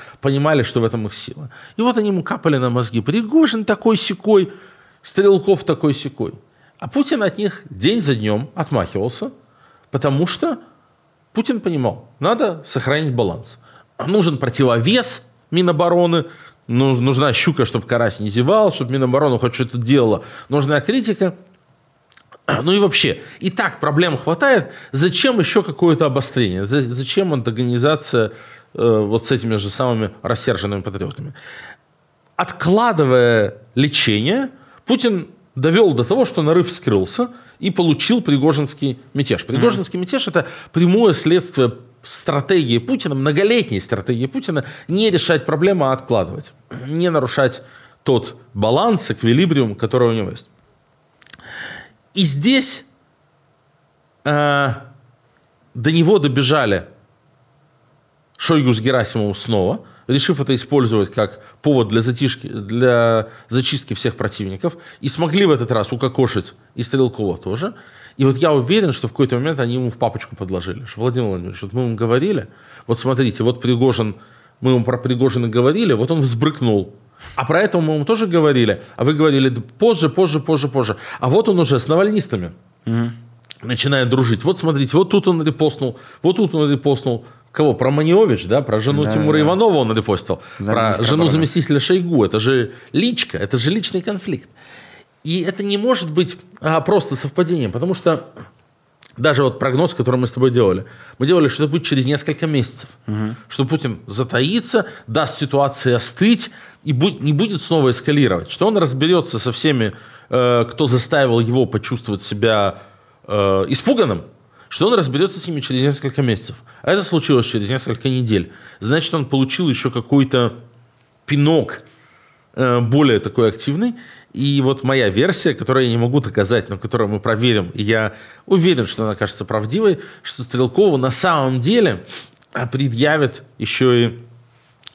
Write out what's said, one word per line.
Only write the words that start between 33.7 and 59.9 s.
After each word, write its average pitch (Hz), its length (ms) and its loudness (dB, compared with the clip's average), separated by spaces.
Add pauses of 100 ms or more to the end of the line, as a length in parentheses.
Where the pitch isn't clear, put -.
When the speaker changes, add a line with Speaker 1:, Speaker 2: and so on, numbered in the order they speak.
Speaker 1:
лечение, 147 760 0 (360)
Путин 214 420 0 (260)
довел 165 400 4
до 120 100 0
того, 233 220 2
что - 160 -4
нарыв 170 260 4
вскрылся 107 600 0 (320)
и - 100 -2
получил 175 500 0
Пригожинский 143 800 0 (160)
мятеж. 139 300 -2
Speaker 2:
Мгм. - 20 -20 (100)
Speaker 1:
Пригожинский 196 440 0
мятеж — 247 280 -4
это 156 180 0 (260)
прямое 185 400 4
следствие 156 640 2 (280)
стратегии 143 760 0
Путина, 156 360 -4
многолетней 151 640 0
стратегии 117 460 -4
Путина, 165 380 -4 (240)
не 208 220 2
решать 170 360 0
проблему, 160 400 0
а 131 60 2
откладывать, 104 600 -4 (340)
не 165 220 -2
нарушать 135 540 0 (400)
тот - 340 0 (160)
баланс, 143 580 0
эквилибриум, 123 640 2
который 120 340 2
у - 20 0
него 107 200 -4
есть. - 160 -18 (1700)
И 190 100 2
здесь, 180 600 0 (1400)
э, 143 440 2 (1080)
до 123 180 0
него 170 260 4
добежали 131 680 0 (1500)
Шойгу 147 360 2
с 110 80 -2
Герасимовым 110 540 0
снова, 110 500 -2 (220)